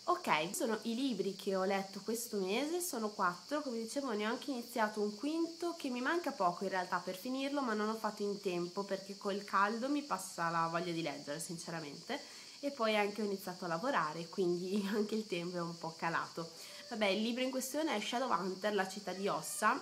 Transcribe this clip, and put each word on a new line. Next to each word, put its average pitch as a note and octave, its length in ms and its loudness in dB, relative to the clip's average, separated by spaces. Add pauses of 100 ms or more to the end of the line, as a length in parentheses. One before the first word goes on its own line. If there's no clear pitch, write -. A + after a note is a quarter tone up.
Ok, F3+ 480 2
sono A3+ 300 2
i A3+ 140 0
libri G3 400 0
che G3 180 0
ho F#3+ 80 2
letto F#3+ 400 0
questo A3+ 360 -2
mese, C4 420 0
sono A3 300 -2
quattro, G#3 520 0
come A#3+ 160 -2
dicevo A#3 360 -2
ne G#3 120 0
ho A3 40 2
anche C4 200 -2
iniziato A#3 500 0
un G#3 140 2
quinto E4 640 -2
che C4+ 120 -2
mi B3 100 -2
manca D4+ 320 2
poco F3+ 320 2
in F#3+ 60 0
realtà F3+ 280 0
per F3+ 180 -4
finirlo, C4+ 460 0
ma A3+ 120 2
non G#3 140 2
ho A3 60 0
fatto G#3 300 -2
in G3+ 160 0
tempo F3 420 0
perché G3 340 -4
col G3 280 -2
caldo G#3+ 440 2
mi C#4+ 140 2
passa F#3 460 -2
la E3 180 2
voglia E3+ 240 0
di E3 120 0
leggere C#3+ 360 -4
sinceramente, E3 840 -6 (400)
e C#4 120 -2
poi A3 240 2
anche G#3 260 4
ho - 20 2
iniziato F#3+ 420 -2
a - 20 -2
lavorare, E3+ 600 2
quindi F#3 580 2
<laughs> F#3+ 60 0
anche G#3+ 220 2
il G#3+ 140 -2
tempo F3+ 280 -2
è F3 40 0
un E3+ 180 -4
po' E3 180 -6
calato. E3 540 -2 (380)
Vabbè, A3 160 0
il G3 160 4
libro A#3 220 2
in C4 80 2
questione C#4+ 440 0
è G#3 60 2
Shadowhunter, G#3 760 0
la F#3+ 140 4
città F#3+ 240 -6
di G3 160 0
ossa G#3 540 2